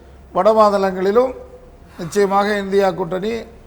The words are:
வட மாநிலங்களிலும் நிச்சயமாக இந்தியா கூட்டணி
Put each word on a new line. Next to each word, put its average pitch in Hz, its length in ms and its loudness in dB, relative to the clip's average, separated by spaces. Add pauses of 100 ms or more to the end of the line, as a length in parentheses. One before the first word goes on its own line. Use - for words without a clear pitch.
(340)
வட 185 200 2
மாநிலங்களிலும் 202 800 2 (680)
நிச்சயமாக 202 600 0
இந்தியா 196 340 0
கூட்டணி 180 400 -6 (360)